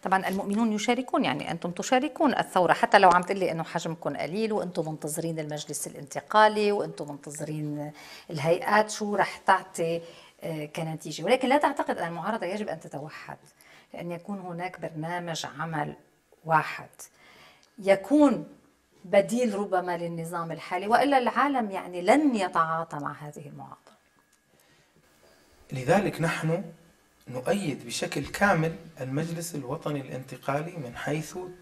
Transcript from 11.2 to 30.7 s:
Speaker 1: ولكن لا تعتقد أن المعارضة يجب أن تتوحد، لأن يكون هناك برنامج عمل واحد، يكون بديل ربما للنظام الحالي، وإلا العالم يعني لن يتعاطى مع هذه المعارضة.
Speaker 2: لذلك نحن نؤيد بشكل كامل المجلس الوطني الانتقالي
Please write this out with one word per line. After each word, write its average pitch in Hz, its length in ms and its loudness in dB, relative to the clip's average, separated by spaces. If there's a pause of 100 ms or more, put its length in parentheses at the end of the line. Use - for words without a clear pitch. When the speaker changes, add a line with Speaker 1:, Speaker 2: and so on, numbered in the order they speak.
Speaker 1:
ولكن 247 260 2
لا 277 80 6
تعتقد 285 400 0
أن 170 100 -4
المعارضة 175 380 -4
يجب 208 220 -4
أن 160 120 -6
تتوحد، 147 580 -14 (560)
لأن 170 180 -10
يكون 175 280 -8
هناك 180 400 -8
برنامج 165 680 -6 (140)
عمل 151 360 -4 (500)
واحد، 156 440 2 (880)
يكون 196 680 6 (580)
بديل 202 500 4
ربما 180 420 -2
للنظام 170 540 -6
الحالي، 180 360 -6
وإلا 262 300 6
العالم 240 540 2
يعني 175 300 -6
لن 254 340 6
يتعاطى 165 600 0
مع 143 160 -6
هذه 147 340 -14
المعارضة. 139 440 -18 (1800)
Speaker 2:
لذلك 151 500 0
نحن 165 420 0 (640)
نؤيد 127 580 -4
بشكل 143 400 -6
كامل 165 500 2 (260)
المجلس 165 540 -6
الوطني 143 460 -6
الانتقالي 135 760 -6